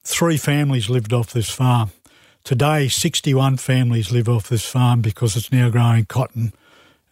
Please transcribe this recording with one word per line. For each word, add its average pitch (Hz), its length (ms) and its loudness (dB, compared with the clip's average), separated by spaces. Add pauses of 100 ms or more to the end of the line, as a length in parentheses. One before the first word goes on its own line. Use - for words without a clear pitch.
three 170 320 0
families 139 520 0
lived 120 220 -2
off 120 220 -2
this 113 160 -2
farm. 120 420 0 (540)
Today, 143 420 0
sixty-one 131 720 0
families 120 560 0
live 120 160 2
off 117 180 0
this 113 180 -2
farm 123 360 2
because 110 340 -2
it's 117 160 -4
now 123 180 2
growing 117 360 2
cotton 117 480 -4 (580)